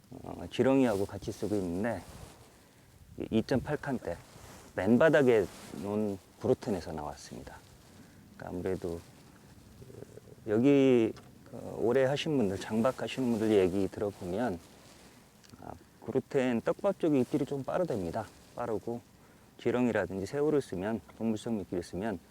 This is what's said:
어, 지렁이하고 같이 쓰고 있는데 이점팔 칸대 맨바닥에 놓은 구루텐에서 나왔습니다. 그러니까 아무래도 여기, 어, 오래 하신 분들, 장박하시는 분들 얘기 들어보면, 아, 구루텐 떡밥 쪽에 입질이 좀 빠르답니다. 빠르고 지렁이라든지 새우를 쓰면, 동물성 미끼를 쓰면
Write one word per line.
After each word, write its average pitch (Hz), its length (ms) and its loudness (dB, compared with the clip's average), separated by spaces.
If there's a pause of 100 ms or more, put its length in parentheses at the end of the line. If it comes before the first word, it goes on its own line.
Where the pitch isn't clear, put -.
(240)
어, 87 280 -12
지렁이하고 123 540 4
같이 - 260 -8
쓰고 104 240 -4
있는데 95 460 -2 (1300)
이점팔 127 460 0
칸대 123 400 -6 (580)
맨바닥에 120 720 6 (360)
놓은 101 360 -2 (240)
구루텐에서 104 520 -2
나왔습니다. 71 640 -12 (800)
그러니까 87 200 -12
아무래도 87 420 -4 (1500)
여기, 123 680 6 (380)
어, - 300 -12
오래 127 240 4
하신 143 320 0
분들, 98 220 0
장박하시는 117 680 -2
분들 110 220 2
얘기 95 380 4
들어보면, 101 680 -4 (1000)
아, - 100 -16 (300)
구루텐 127 600 0
떡밥 185 380 -2
쪽에 147 200 4
입질이 143 260 2
좀 139 180 -6
빠르답니다. 110 600 -2 (300)
빠르고 117 460 -4 (580)
지렁이라든지 104 680 0
새우를 147 360 0
쓰면, 98 400 -4 (160)
동물성 113 400 -2
미끼를 87 260 -4
쓰면 101 360 -4 (120)